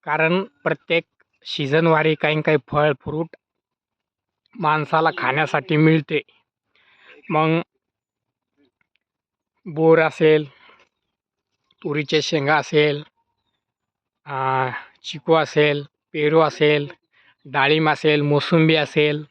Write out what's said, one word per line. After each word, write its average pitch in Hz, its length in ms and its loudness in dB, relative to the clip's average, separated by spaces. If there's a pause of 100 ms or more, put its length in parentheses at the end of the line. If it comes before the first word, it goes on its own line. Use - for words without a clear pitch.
कारण 160 400 0 (200)
प्रत्येक 165 400 -4 (420)
सीझनवारी 156 720 0
काही 156 260 -2
काही 156 160 0 (140)
फळ, 147 220 0
फ्रूट 156 420 -10 (1200)
माणसाला 156 640 -2
खाण्यासाठी 147 600 -2
मिळते. 156 440 2 (1080)
मग 160 300 0 (2000)
बोर 160 340 2
असेल, 156 460 2 (1400)
तुरीच्या 151 400 -2
शेंगा 151 320 0
असेल, 151 480 0 (1200)
आ, 131 440 -4 (340)
चिकू 160 300 -2
असेल, 147 500 0 (300)
पेरू 151 260 2
असेल, 151 480 2 (580)
डाळिंब 147 440 0
असेल, 151 320 0
मोसंबी 160 540 2
असेल 151 560 -2